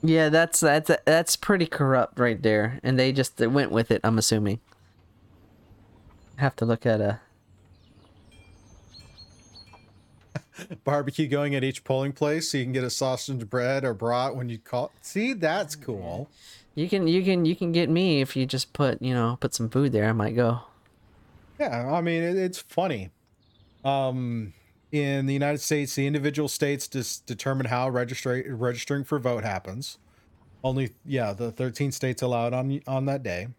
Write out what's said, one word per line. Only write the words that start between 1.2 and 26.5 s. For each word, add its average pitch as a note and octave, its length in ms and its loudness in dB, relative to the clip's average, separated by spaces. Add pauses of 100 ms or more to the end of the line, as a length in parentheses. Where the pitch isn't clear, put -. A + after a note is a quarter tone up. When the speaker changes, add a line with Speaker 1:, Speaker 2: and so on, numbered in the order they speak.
Speaker 1:
pretty F#3 300 2
corrupt C3 540 2
right A#2+ 220 2
there. G#2+ 420 2
And C3 140 2
they C3 140 4
just C3+ 280 -2
went B2 320 4
with A#2 200 2
it, G#2 120 2
I'm A2+ 140 4
assuming. G#2+ 420 2 (1800)
Have C3+ 200 0
to A2+ 80 0
look A2+ 200 0
at A2 160 4
a G#2 180 0 (3500)
Speaker 2:
<laughs> - 160 -18
Barbecue C#3+ 440 -2
going C#3+ 280 0
at C3 80 0
each C3+ 200 -4
polling C3+ 300 -2
place D#3 380 -2
so C#3+ 60 -2
you C3 60 0
can B2+ 100 -4
get B2+ 100 0
a B2 60 -4
sausage, B2+ 600 -4
bread, B2+ 340 0
or B2 100 0
brat A#2+ 420 -2
when B2+ 140 -6
you A2+ 80 -8
call. B2 340 -4 (100)
See, A#3 320 -2
that's E3 420 -2
cool. G2+ 540 -8 (460)
Speaker 1:
You D#3 120 -2
can, F#3+ 200 2
you F3+ 160 4
can, F3+ 220 4
you E3+ 100 4
can E3+ 160 -2
get E3 180 2
me E3 320 4
if C3+ 140 -2
you C3 100 2
just C3 280 -6
put, - 280 0
you B2+ 120 0
know, A#2+ 260 2
put - 140 -2
some A2+ 160 -2
food C3+ 220 2
there. G#2 160 4
I A2 60 2
might A2 220 0
go. A#2+ 260 2 (1000)
Speaker 2:
Yeah, B2+ 320 -2
I E3+ 100 2
mean, E3+ 220 0
it, F3 140 0
it's F#3 220 -2
funny. C3 500 -2 (720)
Um, B2+ 720 -2 (380)
in C#3 340 0
the C#3 80 0
United C#3+ 260 0
States, D3 360 -2
the C#3 120 0
individual D3 400 0
states C#3 400 -2